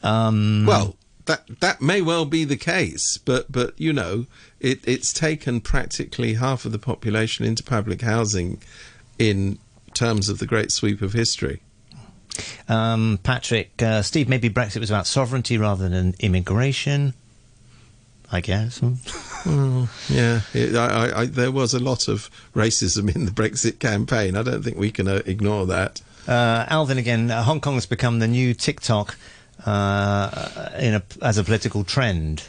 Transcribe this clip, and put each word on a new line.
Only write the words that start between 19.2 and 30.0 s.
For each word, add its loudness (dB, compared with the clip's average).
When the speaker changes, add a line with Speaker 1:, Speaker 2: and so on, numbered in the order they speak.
Speaker 2:
Well, 2
yeah, 4
it, 2
I, 4
I, 0
I, 0
there 0
was 0
a 2
lot 0
of -2
racism 2
in -2
the -2
Brexit 0
campaign. 0
I 0
don't -2
think -4
we 0
can, -2
uh, 2
ignore 0
that. -2
Speaker 1:
Uh, 2
Alvin 2
again, 2
uh, 0
Hong 2
Kong -2
has -2
become 0
the 2
new 2
TikTok, -2
uh, 0